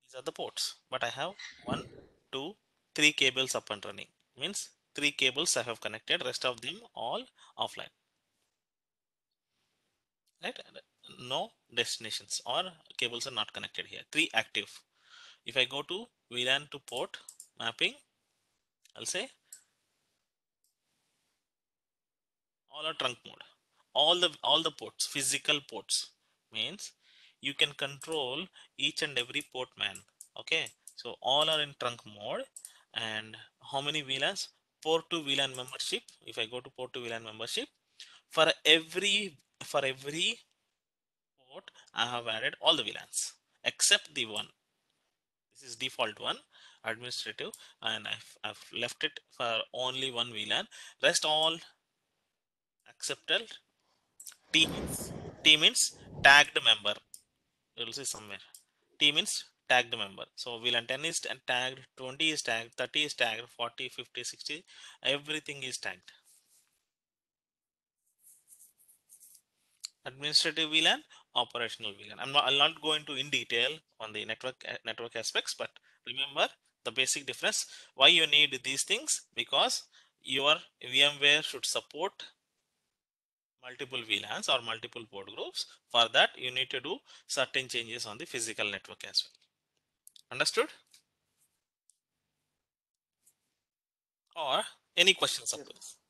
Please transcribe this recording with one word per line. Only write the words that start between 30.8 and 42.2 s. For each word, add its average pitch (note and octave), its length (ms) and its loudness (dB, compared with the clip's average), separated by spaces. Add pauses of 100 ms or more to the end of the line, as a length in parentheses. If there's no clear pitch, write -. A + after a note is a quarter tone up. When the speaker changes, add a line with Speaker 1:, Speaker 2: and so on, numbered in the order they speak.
Speaker 1:
so A#2 260 -10
all D3 260 2
are D#3 140 0
in C#3+ 180 -6
trunk A#2+ 240 -4
mode. A2 380 -8 (500)
And A2 440 -6 (360)
how C#3 80 0
many D3 220 -2
V C3+ 160 -4
lans? F3 300 -2 (340)
Port D#3+ 280 2
to E3 120 -2
V C#3 140 0
lan C3+ 200 0
membership. C3 460 -6 (240)
If A2+ 120 -10
I A2+ 60 -2
go B2 160 -8
to C3 80 -18
port B2+ 240 -10
to B2+ 100 -8
V A#2 60 -8
lan A2+ 160 -6
membership, A2+ 440 -6 (600)
for D#3+ 240 6 (140)
every, E3+ 720 4 (240)
for C#3+ 200 0
every D3 580 -2 (1120)
port, D#3+ 200 -16 (240)
I A2+ 120 0
have A#2+ 220 -4